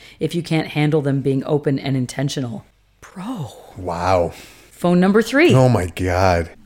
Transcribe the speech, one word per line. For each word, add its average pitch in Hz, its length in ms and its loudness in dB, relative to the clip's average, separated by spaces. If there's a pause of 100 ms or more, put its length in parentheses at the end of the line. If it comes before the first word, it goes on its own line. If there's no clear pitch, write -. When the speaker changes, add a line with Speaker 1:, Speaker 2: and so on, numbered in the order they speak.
(180)
Speaker 1:
if 160 160 -4
you 170 80 -4
can't 160 260 -4
handle 151 340 0
them 139 180 -2
being 135 240 -2
open 143 340 -2
and 135 160 -4
intentional." 127 680 -6 (380)
Bro. 185 480 -12 (260)
Speaker 2:
Wow. 87 560 0 (380)
Speaker 1:
Phone 180 300 0
number 196 200 4
three. 269 340 4
Speaker 2:
Oh 127 140 6
my 92 200 0
God. 90 600 0 (160)